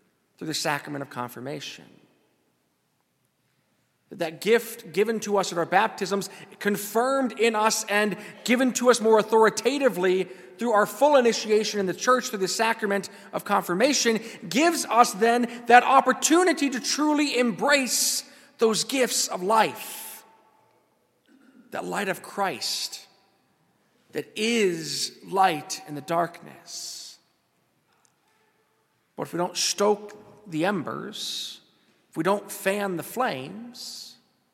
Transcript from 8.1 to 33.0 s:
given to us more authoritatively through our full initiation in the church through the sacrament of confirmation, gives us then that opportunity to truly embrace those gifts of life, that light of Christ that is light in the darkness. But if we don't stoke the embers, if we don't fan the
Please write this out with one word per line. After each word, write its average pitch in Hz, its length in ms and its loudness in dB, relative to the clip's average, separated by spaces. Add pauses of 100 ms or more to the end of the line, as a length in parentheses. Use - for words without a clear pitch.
given 247 300 2
to 247 140 2
us 240 120 6
more 220 180 6
authoritatively 208 1080 2 (280)
through 240 140 -2
our 208 160 4
full 294 300 4
initiation 214 640 2
in 196 60 -2
the 175 80 -2
church 254 340 0
through 214 100 -6
the 190 80 0
sacrament 208 640 -2 (220)
of - 120 -6
confirmation, 214 760 0 (280)
gives 285 360 2
us 240 300 4
then 233 360 2 (160)
that 240 160 10
opportunity 285 880 4
to 247 80 -6
truly 294 580 0
embrace 240 840 2 (360)
those 220 260 2
gifts - 420 0
of 185 160 -8
life, - 800 -2 (1500)
that - 120 -8
light 180 240 -4
of 175 140 -6
Christ - 840 -6 (1040)
that 147 240 -10
is 180 880 -2
light 185 640 -2
in 147 80 -10
the 143 40 -10
darkness. - 1160 -6 (2000)
But 156 80 -8
if 147 80 -10
we 170 60 -6
don't 175 180 -4
stoke 208 600 0 (300)
the 160 200 -2
embers, 185 920 -6 (560)
if - 40 -4
we 160 40 -2
don't 202 260 0
fan 196 480 -4
the 151 60 -8